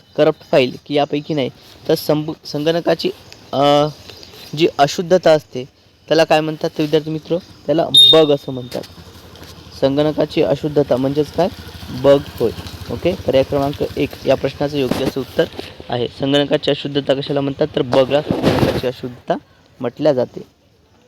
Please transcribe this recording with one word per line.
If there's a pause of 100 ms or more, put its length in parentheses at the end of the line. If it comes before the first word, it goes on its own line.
(180)
करप्ट
फाईल
की
यापैकी
नाही? (380)
तर
संब-,
संगणकाची, (420)
अ, (720)
जी (100)
अशुद्धता
असते (440)
त्याला
काय
म्हणतात
तर
विद्यार्थी
मित्रो, (280)
त्याला (240)
बग
असं
म्हणतात. (1000)
संगणकाची
अशुद्धता
म्हणजेच
काय? (420)
बग (220)
होय. (400)
ओके,
पर्याय
क्रमांक
एक (160)
या
प्रश्नाचं
योग्य
असं
उत्तर (440)
आहे.
संगणकाची
अशुद्धता
कशाला
म्हणतात?
तर
बगला
संगणकाची
अशुद्धता (440)
म्हटल्या
जाते. (680)